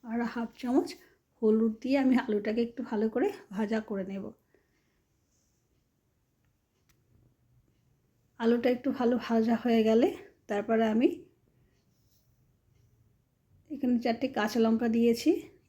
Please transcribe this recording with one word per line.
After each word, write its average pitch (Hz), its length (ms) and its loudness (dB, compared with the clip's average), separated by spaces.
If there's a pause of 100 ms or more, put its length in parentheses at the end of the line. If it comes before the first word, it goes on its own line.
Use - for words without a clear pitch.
আর 233 200 -6
হাফ 233 260 -8 (120)
চামচ 254 280 0 (520)
হলুদ 220 400 2
দিয়ে 262 180 0
আমি 254 180 4
আলুটাকে 220 440 -2
একটু 233 220 -6
ভালো 220 260 -2
করে 247 180 0 (240)
ভাজা 214 280 -2
করে 196 240 -8
নেব। 196 280 -10 (4000)
আলুটা 233 300 2
একটু 247 220 -2
ভালো 247 300 0
ভাজা 226 340 0
হয়ে 226 280 2
গেলে 220 240 4 (400)
তারপরে 220 380 0
আমি 220 220 2 (2500)
এখানে 247 300 -2
চারটে 233 280 -2
কাঁচা 220 320 -2
লঙ্কা 226 280 2
দিয়েছি। 233 420 2 (400)